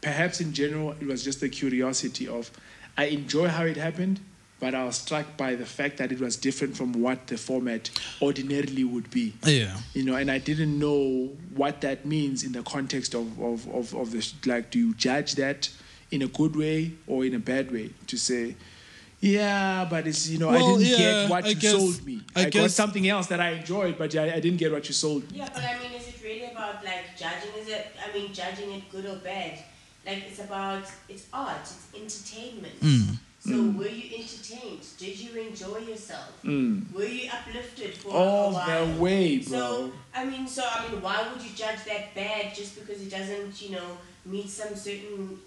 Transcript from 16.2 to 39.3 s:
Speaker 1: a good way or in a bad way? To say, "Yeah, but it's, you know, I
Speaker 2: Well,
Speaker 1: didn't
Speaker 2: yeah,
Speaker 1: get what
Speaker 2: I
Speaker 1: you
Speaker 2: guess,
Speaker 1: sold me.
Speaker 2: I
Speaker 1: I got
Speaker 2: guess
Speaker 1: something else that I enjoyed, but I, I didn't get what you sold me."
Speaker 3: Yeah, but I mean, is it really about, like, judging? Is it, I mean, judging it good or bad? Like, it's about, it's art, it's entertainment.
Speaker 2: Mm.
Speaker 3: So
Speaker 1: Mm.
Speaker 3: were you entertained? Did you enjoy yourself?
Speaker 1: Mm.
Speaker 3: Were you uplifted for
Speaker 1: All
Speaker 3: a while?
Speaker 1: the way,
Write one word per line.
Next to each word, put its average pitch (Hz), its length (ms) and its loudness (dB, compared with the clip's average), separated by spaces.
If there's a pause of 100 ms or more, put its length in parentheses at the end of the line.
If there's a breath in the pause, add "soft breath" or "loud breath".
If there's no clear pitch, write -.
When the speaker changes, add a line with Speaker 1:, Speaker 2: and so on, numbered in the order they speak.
Speaker 1:
a 127 60 0
good 151 280 2
way 156 360 2 (140)
or 131 180 2
in 127 100 2
a 120 40 0
bad 127 320 0
way? 110 200 -4 (160)
To 127 100 -4
say, 120 400 0 (640 loud breath)
"Yeah, 196 680 4
but 160 180 0
it's, 156 220 0
you 160 100 0
know, 160 100 4
I 240 80 8
Speaker 2:
Well, 254 220 10
Speaker 1:
didn't 247 140 8
Speaker 2:
yeah, 240 60 8
Speaker 1:
get 214 320 6
what 180 140 4
Speaker 2:
I 214 40 4
Speaker 1:
you 214 80 4
Speaker 2:
guess, 214 160 6
Speaker 1:
sold 185 340 4
me. 120 160 -6 (120)
Speaker 2:
I 180 60 4
Speaker 1:
I 185 40 8
got 156 80 2
Speaker 2:
guess 214 220 6
Speaker 1:
something 208 340 4
else 196 180 2
that 175 140 0
I 175 100 4
enjoyed, 165 480 0
but 156 180 0
I, 160 200 2
I 160 40 2
didn't 170 180 4
get 160 140 4
what 147 160 -2
you 139 60 -4
sold 151 360 0
me." 196 80 -10
Speaker 3:
Yeah, 262 160 -6
but 254 80 -4
I 240 160 -2
mean, 247 220 -8
is 240 80 -12
it 240 60 -14 (100)
really 220 220 -8
about, 214 380 -8
like, 180 340 -8
judging? 208 320 -8 (100)
Is 220 80 -12
it, 214 180 -6 (160)
I 202 140 -6
mean, 202 160 -4
judging 190 400 -6
it 190 180 -12
good 190 140 -8
or 196 120 -6
bad? 180 420 -8 (480 soft breath)
Like, 196 220 -6
it's - 120 -16
about, 196 440 -4 (240)
it's 196 240 -16
art, 269 280 -6
it's - 340 -16
entertainment. 220 840 -12
Speaker 2:
Mm. 117 380 4 (200)
Speaker 3:
So - 140 -6
Speaker 1:
Mm. 196 240 4
Speaker 3:
were - 120 -2
you 226 300 -10
entertained? 220 600 -12 (180)
Did 196 200 -10
you 233 220 -10
enjoy 202 380 -8
yourself? 214 540 -12 (100)
Speaker 1:
Mm. 123 500 2
Speaker 3:
Were 196 120 -2
you 247 260 -6
uplifted 240 640 -8
for - 180 -12
Speaker 1:
All 202 380 6
Speaker 3:
a - 40 0
while? 165 320 2
Speaker 1:
the 165 140 0
way, 175 420 4